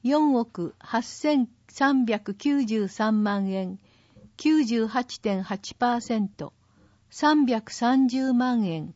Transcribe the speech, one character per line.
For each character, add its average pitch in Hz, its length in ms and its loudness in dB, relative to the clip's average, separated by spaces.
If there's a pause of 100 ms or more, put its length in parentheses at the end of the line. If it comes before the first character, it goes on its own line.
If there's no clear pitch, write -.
四 285 320 2
億 226 420 -4
八 - 240 -4
千 294 480 0 (180)
三 269 380 2
百 208 300 -4
九 285 280 0
十 214 240 -2
三 214 360 0
万 202 260 -2
円。 190 300 -6 (580)
九 311 260 2
十 226 220 0
八 247 340 -6
点 190 240 -2
八 - 300 -10
パ 240 220 0
ー 240 40 -2
セ 226 200 -4
ン 196 80 -2
ト。 151 260 -14 (560)
三 302 380 4
百 220 260 -2
三 254 340 2
十 262 240 0
万 247 320 2
円。 165 320 -6